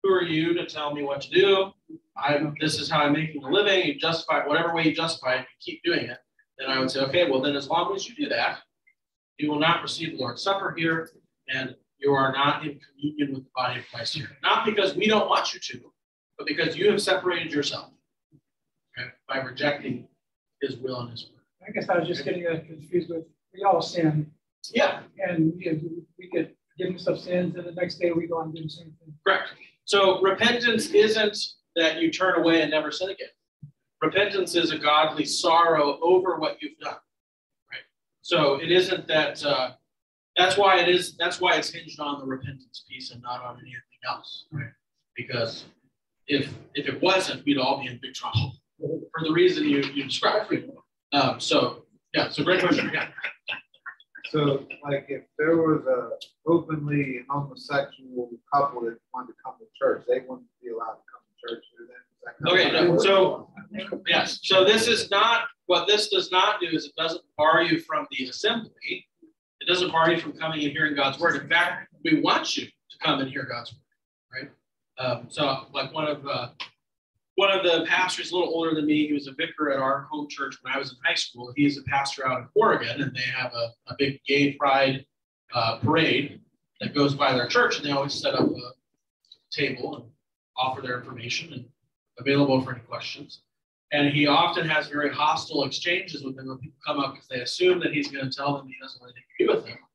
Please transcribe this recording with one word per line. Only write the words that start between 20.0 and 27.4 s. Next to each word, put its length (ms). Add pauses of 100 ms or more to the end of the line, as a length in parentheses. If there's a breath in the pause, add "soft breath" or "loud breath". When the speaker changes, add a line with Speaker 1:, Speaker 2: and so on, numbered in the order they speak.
Speaker 1:
his 160
will 240
and 100
his 200
word. 100 (260)
Speaker 2:
I 60
guess 160
I 100
was 80
just 180
getting, 220
uh, 200
confused 440
with, 140 (300)
we 100
all 180
sin. 480 (420)
Speaker 1:
Yeah. 280 (180)
Speaker 2:
And, 420
you 120
know, 80 (380)
we 120
get 260 (140)
forgiveness 360
of 120
sins, 380